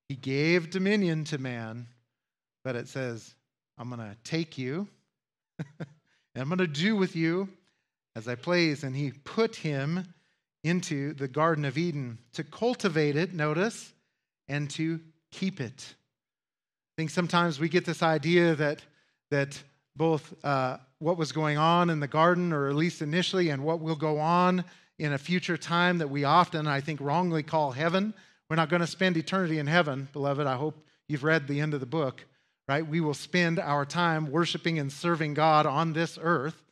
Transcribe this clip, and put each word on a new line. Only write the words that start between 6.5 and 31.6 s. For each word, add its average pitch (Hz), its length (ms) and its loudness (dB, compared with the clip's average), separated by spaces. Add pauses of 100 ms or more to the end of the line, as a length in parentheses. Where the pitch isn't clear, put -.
do 170 300 0
with 185 180 0
you 170 340 0 (680)
as 113 140 -10
I 123 80 -4
please." 160 480 0
And 131 100 -6
he 139 160 -4
put 226 460 -2
him 160 580 -4 (480)
into 156 520 -2
the 139 140 -6
Garden 151 360 2
of 135 140 -2
Eden 143 400 -4 (140)
to 156 120 -8
cultivate 160 720 0
it, 185 160 -2
notice, 165 600 -2 (560)
and 143 220 -4
to 160 300 -4 (300)
keep 190 300 -6
it. - 360 -12
I - 1000 -20
think 160 120 -4
sometimes 170 480 2
we 160 100 0
get 175 180 0
this 170 160 -4
idea 165 540 4
that, 147 280 -2 (460)
that 139 320 -2 (320)
both, 156 400 0 (100)
uh, 135 340 0 (240)
what 170 160 0
was 139 140 -2
going 151 260 0
on 170 320 6
in 156 100 0
the 143 60 -2
garden, 170 460 4
or 139 160 0
at 143 80 0
least 160 260 0
initially, 175 460 0
and 139 160 -2
what 160 160 -2
will 160 160 -4
go 151 220 0
on 175 460 4 (340)
in 151 140 -2
a 135 60 0
future 175 380 -2
time 175 420 2
that 151 100 -2
we 143 160 -2
often, 156 420 4
I 139 140 2
think, 143 200 -6
wrongly 160 420 0
call 151 300 -2
heaven. 175 420 0 (340)
We're 160 80 -2
not 160 140 2
gonna 170 160 2
spend 185 300 0
eternity 160 420 -2
in 143 80 -4
heaven, 143 460 2
beloved. 139 340 0
I 131 100 0
hope 151 300 -6 (220)
you've 143 160 -4
read 156 240 2
the 143 120 -2